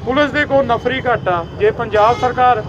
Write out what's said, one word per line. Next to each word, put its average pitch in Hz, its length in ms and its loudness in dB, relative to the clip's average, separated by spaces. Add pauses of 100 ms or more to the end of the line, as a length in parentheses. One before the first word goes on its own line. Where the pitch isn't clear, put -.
ਪੁਲਿਸ 269 260 0
ਦੇ 294 140 -2
ਕੋਲ 277 220 2
ਨਫਰੀ 247 360 -2
ਘੱਟ 233 260 -2
ਆ, 170 160 -2 (140)
ਜੇ 208 120 4
ਪੰਜਾਬ 220 500 0
ਸਰਕਾਰ 240 480 2